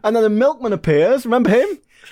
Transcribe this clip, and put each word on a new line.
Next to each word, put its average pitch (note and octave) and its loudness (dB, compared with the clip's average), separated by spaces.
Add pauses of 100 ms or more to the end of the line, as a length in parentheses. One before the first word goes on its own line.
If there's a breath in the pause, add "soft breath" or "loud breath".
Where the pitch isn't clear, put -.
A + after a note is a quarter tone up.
And A3 0
then A3+ 2
the G#3+ 2
milkman A#3+ -2
appears, F3+ 0
remember A#3+ 0
him? C#4+ 0 (320 loud breath)